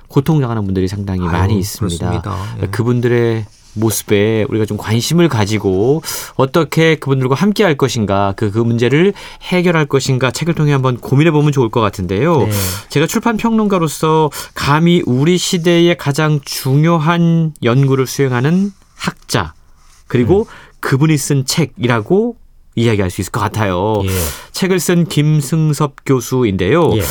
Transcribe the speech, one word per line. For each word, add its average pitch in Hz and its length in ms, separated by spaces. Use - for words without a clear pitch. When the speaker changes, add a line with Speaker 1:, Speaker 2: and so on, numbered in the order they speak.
Speaker 1:
고통당하는 131 580
분들이 95 200
상당히 95 360
Speaker 2:
아유, 85 100
Speaker 1:
많이 95 260
있습니다. 87 600
Speaker 2:
그렇습니다. 98 420
예. 98 40
Speaker 1:
그분들의 117 800
모습에 107 680
우리가 110 180
좀 104 100
관심을 120 520
가지고, 107 760
어떻게 160 600
그분들과 135 380
함께할 190 420
것인가, 101 600
그, 107 140
그 107 80
문제를 120 540
해결할 175 440
것인가, 131 440
책을 160 240
통해 147 180
한번 131 260
고민해보면 151 540
좋을 127 180
것 120 100
같은데요. 104 580
Speaker 2:
네. 104 120
Speaker 1:
제가 151 180
출판 226 300
평론가로서 170 960
감히 170 500
우리 147 320
시대의 170 640
가장 151 460
중요한 165 1080
연구를 131 440
수행하는 139 680
학자, - 580
그리고 127 340
Speaker 2:
음. 226 40
Speaker 1:
그분이 151 380
쓴 135 260
책이라고 165 920
이야기할 107 340
수 - 120
있을 - 100
것 117 80
같아요. 104 640
Speaker 2:
예. 95 60
Speaker 1:
책을 185 280
쓴 170 260
김승섭 151 920
교수인데요. 123 920
Speaker 2:
예. 104 140